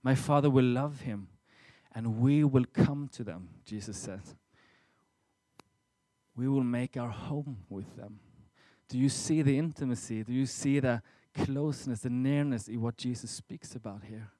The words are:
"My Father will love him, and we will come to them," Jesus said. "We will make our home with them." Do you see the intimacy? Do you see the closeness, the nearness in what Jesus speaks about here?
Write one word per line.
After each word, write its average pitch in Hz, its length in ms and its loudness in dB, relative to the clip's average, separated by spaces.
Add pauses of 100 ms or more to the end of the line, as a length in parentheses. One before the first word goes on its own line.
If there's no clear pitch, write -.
"My 131 140 4
Father 143 340 4
will 131 160 8
love 131 360 0
him, 104 260 -8 (640)
and 113 300 -2
we 147 240 6
will 131 200 6
come 143 440 2
to - 160 -12
them," 87 240 -10 (160)
Jesus 107 320 -8
said. 95 240 -10 (2000)
"We 127 140 -2
will 135 160 2
make 120 320 -2
our 120 140 -4
home 139 600 -8
with 98 280 -10
them." 104 220 -16 (680)
Do 127 100 -6
you 135 120 4
see 156 320 0
the 139 160 4
intimacy? 127 680 -2
Do 117 80 -6
you 131 140 2
see 139 340 0
the 123 220 2 (320)
closeness, 139 680 -2
the 127 80 -4
nearness 131 600 0
in 113 120 -4
what 117 160 -2
Jesus 120 340 -6
speaks - 440 -14
about 104 300 -12
here? 107 340 -14